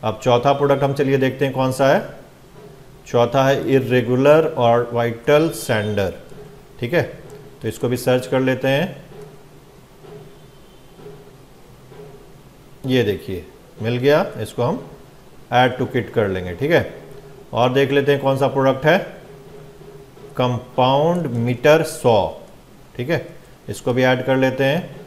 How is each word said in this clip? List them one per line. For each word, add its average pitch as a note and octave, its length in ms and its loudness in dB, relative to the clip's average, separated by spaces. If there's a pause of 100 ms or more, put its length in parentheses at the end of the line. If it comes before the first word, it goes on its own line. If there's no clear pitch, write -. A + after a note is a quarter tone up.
अब G#2+ 200 -4
चौथा B2 300 2
product C#3 300 2
हम C#3 120 0
चलिए C3+ 240 0
देखते C3 260 0
हैं C3 100 -4
कौन C3 180 -2
सा C3+ 160 2
है। E3+ 280 0 (920)
चौथा B2 380 2
है C3+ 260 0
irregular C3 800 4
और A#2+ 440 2
vital A#2+ 640 0
sender, G#2 580 -2 (680)
ठीक B2 140 -6
है। D#3+ 80 2 (600)
तो A#2 60 -4
इसको A#2+ 200 -4
भी B2 100 -2
search B2+ 280 0
कर C3 160 0
लेते C3 260 -2
हैं। D3 360 -2 (3750)
ये B2+ 160 4
देखिए F#2+ 440 -4 (360)
मिल A#2 140 -2
गया, D3 300 2 (140)
इसको A2 220 -6
हम D#3+ 280 -4 (640)
add B2+ 180 4
to C3 140 -4
kit - 240 -4
कर G#2+ 180 0
लेंगे, F2+ 240 -4
ठीक C3+ 180 -4
है। D#3 240 2 (580)
और B2 200 2
देख C3+ 200 2
लेते C#3+ 200 2
हैं C#3 80 0
कौन C3+ 180 0
सा C#3 100 2
product C3 380 0
है, E3+ 120 4 (1400)
compound C3+ 880 0
meter B2 580 2
saw, G2+ 480 0 (640)
ठीक B2 140 -6
है। D#3+ 160 -2 (420)
इसको A#2+ 240 -4
भी B2+ 120 2
ऐड B2+ 200 2
कर C3+ 120 2
लेते C3 280 0
हैं D3+ 320 -2 (100)